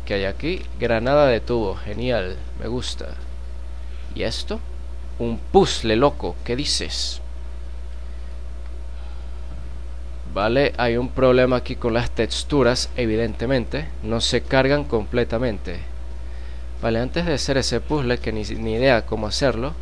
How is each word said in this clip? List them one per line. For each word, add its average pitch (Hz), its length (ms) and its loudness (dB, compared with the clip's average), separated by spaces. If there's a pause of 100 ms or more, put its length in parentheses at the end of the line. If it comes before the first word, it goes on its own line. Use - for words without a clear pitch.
¿Qué 104 100 -2
hay 98 100 0
aquí? 143 380 -2 (160)
Granada 120 480 6
de 117 140 6
tubo, 107 360 0
genial, 104 600 -2 (240)
me 113 80 -4
gusta. - 460 -4 (1000)
¿Y 104 100 -2
esto? 196 360 -2 (580)
Un 117 200 -2
puzzle, 131 580 4
loco, 135 480 2
¿qué 120 100 -2
dices? - 680 -2 (3250)
Vale, 113 420 2
hay 117 200 2
un 123 120 0
problema 127 480 6
aquí 123 200 -2
con 117 180 0
las 120 160 2
texturas, 123 880 2
evidentemente. 117 920 0 (140)
No 110 180 0
se 117 220 2
cargan 135 420 4
completamente. 113 960 0 (1000)
Vale, 113 180 2
antes 135 240 -2
de 170 100 2
hacer 135 220 0
ese 120 240 2
puzzle, 123 380 0
que 113 140 -2
ni, 107 100 -2
ni 110 320 -2
idea 120 320 4
cómo 110 200 -2
hacerlo. 123 560 0